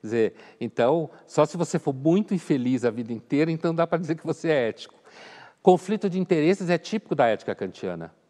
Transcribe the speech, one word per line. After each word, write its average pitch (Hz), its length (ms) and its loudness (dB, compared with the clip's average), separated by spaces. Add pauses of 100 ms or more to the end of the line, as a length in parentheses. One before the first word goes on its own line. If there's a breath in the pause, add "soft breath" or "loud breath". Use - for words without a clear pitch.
Quer 110 60 -14
dizer, 110 280 0 (240 loud breath)
então, 127 520 0 (160 loud breath)
só 151 180 2
se 170 120 -10
você 170 200 -2
for 143 160 -2
muito 165 400 0
infeliz 127 500 0
a 120 60 4
vida 117 240 -6
inteira, 147 380 0
então 165 240 -2
dá 165 100 2
pra 165 140 -2
dizer 165 160 -4
que 160 100 -16
você 165 240 -4
é 127 200 2
ético. - 260 -12 (680 loud breath)
Conflito 196 480 2
de 180 100 -2
interesses 175 480 2
é 180 120 2
típico - 340 -6
da 131 140 4
ética 104 260 -2
kantiana. 87 580 -8 (180)